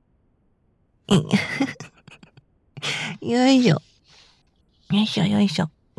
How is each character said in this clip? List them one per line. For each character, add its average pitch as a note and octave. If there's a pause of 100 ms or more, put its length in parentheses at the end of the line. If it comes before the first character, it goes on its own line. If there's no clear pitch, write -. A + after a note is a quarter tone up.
(1080)
<laughs> -
よ A#3+
い C4+
し A3+
ょ。 - (1080)
よ G3+
い A3
し G#3+
ょ、 E3+
よ G#3
い G3+
し F3
ょ。 E3 (280)